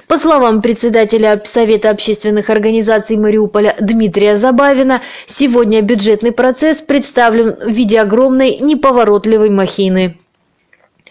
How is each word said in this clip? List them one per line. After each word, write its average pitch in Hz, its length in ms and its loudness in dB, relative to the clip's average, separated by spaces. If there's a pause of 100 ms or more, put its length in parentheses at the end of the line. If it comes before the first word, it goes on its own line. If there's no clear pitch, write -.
По 330 120 0
словам 247 420 2
председателя 220 840 0
Совета 214 440 0
общественных 208 600 -2
организаций 220 680 0
Мариуполя 208 640 0
Дмитрия 208 560 0
Забавина, 262 680 2 (260)
сегодня 233 540 0
бюджетный 214 520 0
процесс 254 440 0
представлен 233 800 0
в - 160 -6
виде 220 280 0
огромной 254 580 0
неповоротливой 220 920 0
махины. 185 680 -2 (920)